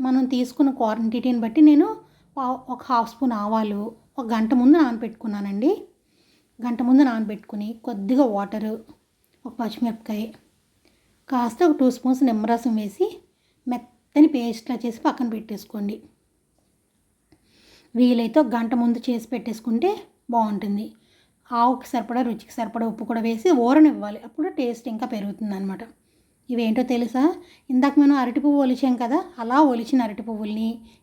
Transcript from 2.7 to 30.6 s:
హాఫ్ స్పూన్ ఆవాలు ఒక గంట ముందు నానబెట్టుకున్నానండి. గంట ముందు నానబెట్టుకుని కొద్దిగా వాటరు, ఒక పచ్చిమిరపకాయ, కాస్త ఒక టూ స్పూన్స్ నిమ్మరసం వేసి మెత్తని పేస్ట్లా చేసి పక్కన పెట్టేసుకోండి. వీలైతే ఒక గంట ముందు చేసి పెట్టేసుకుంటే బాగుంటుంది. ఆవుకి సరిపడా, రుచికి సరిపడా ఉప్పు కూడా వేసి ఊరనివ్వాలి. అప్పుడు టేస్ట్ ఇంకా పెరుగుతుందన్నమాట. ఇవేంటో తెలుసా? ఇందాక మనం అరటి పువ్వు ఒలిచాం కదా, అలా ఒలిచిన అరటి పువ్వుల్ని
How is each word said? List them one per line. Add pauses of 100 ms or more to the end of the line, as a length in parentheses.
హాఫ్
స్పూన్
ఆవాలు (360)
ఒక
గంట
ముందు
నానబెట్టుకున్నానండి. (880)
గంట
ముందు
నానబెట్టుకుని (160)
కొద్దిగా
వాటరు, (720)
ఒక
పచ్చిమిరపకాయ, (1040)
కాస్త
ఒక
టూ
స్పూన్స్
నిమ్మరసం
వేసి (600)
మెత్తని
పేస్ట్లా
చేసి
పక్కన
పెట్టేసుకోండి. (2000)
వీలైతే
ఒక
గంట
ముందు
చేసి
పెట్టేసుకుంటే (400)
బాగుంటుంది. (640)
ఆవుకి
సరిపడా,
రుచికి
సరిపడా
ఉప్పు
కూడా
వేసి
ఊరనివ్వాలి.
అప్పుడు
టేస్ట్
ఇంకా
పెరుగుతుందన్నమాట. (680)
ఇవేంటో
తెలుసా? (460)
ఇందాక
మనం
అరటి
పువ్వు
ఒలిచాం
కదా, (200)
అలా
ఒలిచిన
అరటి
పువ్వుల్ని (340)